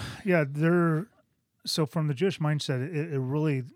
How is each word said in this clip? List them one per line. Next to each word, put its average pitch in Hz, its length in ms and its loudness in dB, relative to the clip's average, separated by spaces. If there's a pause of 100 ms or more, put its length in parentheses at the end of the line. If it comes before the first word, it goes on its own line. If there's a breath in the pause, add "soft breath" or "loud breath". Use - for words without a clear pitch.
(240 loud breath)
yeah, 175 240 4
they're, 165 600 2 (580)
so 156 220 -2
from 156 200 -2
the 143 60 0
Jewish 170 240 0
mindset, 151 420 -2 (140)
it, 160 200 -4
it 135 60 0
really, 139 440 0 (120)